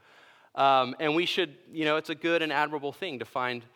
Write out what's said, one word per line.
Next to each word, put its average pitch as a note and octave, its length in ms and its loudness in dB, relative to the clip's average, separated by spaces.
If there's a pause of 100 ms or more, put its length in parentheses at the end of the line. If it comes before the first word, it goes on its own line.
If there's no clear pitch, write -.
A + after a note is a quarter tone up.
(540)
Um, C3 460 4
and D3+ 140 2
we E3+ 120 2
should, E3+ 300 -2 (140)
you D#3+ 140 -4
know, D3+ 120 2
it's D#3 140 -4
a D#3+ 40 -4
good E3 280 0
and D#3 100 -2
admirable D3 400 -2
thing D#3+ 260 -8
to A2+ 60 -6
find B2 380 -4 (140)